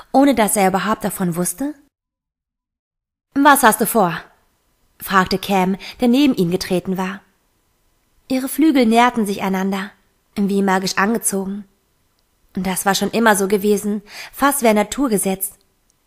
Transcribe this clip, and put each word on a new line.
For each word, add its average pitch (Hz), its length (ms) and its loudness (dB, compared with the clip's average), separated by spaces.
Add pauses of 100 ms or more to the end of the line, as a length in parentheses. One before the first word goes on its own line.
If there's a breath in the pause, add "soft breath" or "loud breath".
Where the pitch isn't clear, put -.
(120)
ohne 277 220 4
dass 214 220 0
er 190 120 4
überhaupt 190 360 -2
davon 180 320 -4
wusste? 269 380 -6 (1600)
„Was 277 280 4
hast 214 180 4
du 220 60 0
vor?“, 175 340 0 (800)
fragte 190 380 0
Cam, 190 400 -2 (220 loud breath)
der 247 80 2
neben 269 260 4
ihn 170 160 0
getreten 185 480 -4
war. 190 220 -8 (1080)
Ihre 262 200 -4
Flügel 277 360 2
näherten 226 420 2
sich 202 160 -6
einander, 190 500 -4 (420)
wie 196 260 0
magisch 190 380 0
angezogen. 196 680 -4 (880)
Das 185 320 -4
war 196 100 2
schon 185 180 -4
immer 220 240 2
so 196 120 0
gewesen, 208 540 0 (300 loud breath)
fast 277 300 -2
wie 233 60 4
ein 214 80 4
Naturgesetz. 208 760 -2 (540)